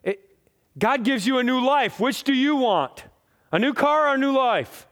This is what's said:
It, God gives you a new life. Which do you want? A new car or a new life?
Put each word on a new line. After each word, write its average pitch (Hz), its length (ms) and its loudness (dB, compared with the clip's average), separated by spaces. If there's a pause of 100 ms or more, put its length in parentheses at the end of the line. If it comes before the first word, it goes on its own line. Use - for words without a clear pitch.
It, - 340 -8 (400)
God 233 280 0
gives 226 220 0
you 262 120 0
a 247 60 0
new 254 200 0
life. 262 360 0
Which 247 240 -2
do 277 100 0
you 285 220 2
want? 196 480 0 (480)
A 165 60 0
new 262 140 0
car 294 360 2
or 277 80 2
a - 20 0
new 277 140 0
life? 247 600 -2